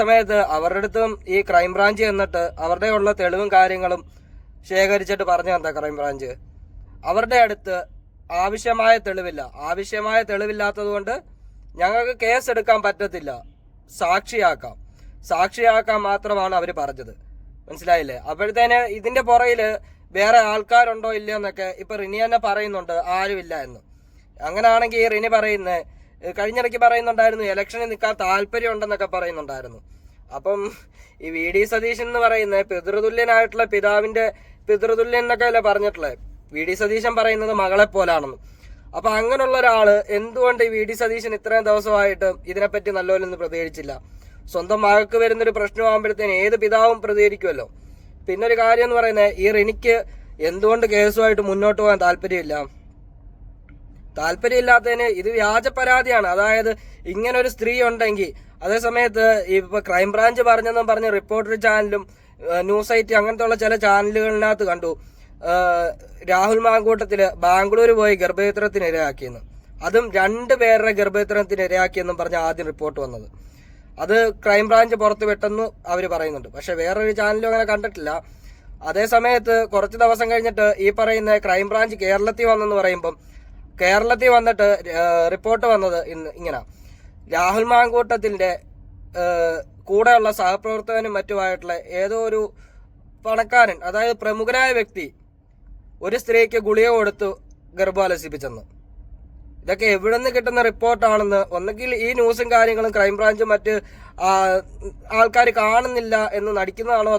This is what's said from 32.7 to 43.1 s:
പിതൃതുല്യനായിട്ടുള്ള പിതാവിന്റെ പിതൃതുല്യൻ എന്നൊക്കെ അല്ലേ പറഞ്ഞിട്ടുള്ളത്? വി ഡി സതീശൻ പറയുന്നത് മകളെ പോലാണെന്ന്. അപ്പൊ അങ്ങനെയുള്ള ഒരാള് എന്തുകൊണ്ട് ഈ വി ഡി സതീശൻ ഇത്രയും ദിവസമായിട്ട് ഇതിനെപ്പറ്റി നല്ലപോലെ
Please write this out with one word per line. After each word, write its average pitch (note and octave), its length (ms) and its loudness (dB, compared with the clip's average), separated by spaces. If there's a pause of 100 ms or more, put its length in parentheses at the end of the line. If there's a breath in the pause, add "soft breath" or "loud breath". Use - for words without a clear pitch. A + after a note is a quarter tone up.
പിതൃതുല്യനായിട്ടുള്ള A3 960 0 (100)
പിതാവിന്റെ G#3 500 0 (440 soft breath)
പിതൃതുല്യൻ A3+ 560 0
എന്നൊക്കെ A#3+ 240 0
അല്ലേ A#3 200 2
പറഞ്ഞിട്ടുള്ളത്? G3+ 480 -2 (380)
വി D3+ 140 -6
ഡി F#3 140 -4
സതീശൻ A3 380 0
പറയുന്നത് A3 320 0 (100)
മകളെ G3 320 4
പോലാണെന്ന്. D#3+ 440 -2 (580 soft breath)
അപ്പൊ F#3 120 -4 (100)
അങ്ങനെയുള്ള C4 440 0
ഒരാള് A3 340 6 (220)
എന്തുകൊണ്ട് A#3+ 480 0
ഈ - 80 -4
വി G#3+ 140 -2
ഡി A3+ 140 -8
സതീശൻ A3+ 360 -4
ഇത്രയും A3 320 0
ദിവസമായിട്ട് G3+ 580 0 (240)
ഇതിനെപ്പറ്റി G3+ 460 -4
നല്ലപോലെ F#3+ 280 0